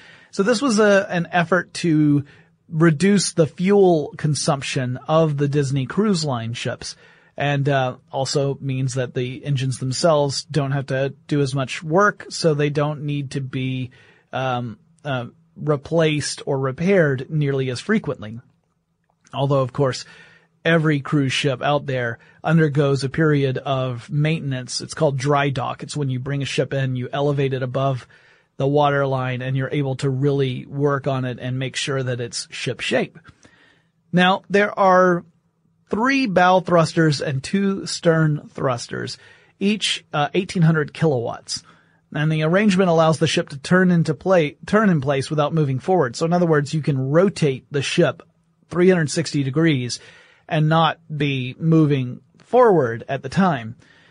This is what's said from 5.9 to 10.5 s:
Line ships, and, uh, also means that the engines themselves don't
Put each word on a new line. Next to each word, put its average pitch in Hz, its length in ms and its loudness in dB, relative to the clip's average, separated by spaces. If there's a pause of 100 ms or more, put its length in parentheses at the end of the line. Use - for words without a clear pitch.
Line 117 300 -6
ships, - 420 -10 (400)
and, 139 320 -2
uh, 131 300 0 (140)
also 139 500 -2
means 131 320 -4
that 127 220 -4
the 127 280 -6
engines 131 360 -4
themselves 143 640 0
don't 139 280 -4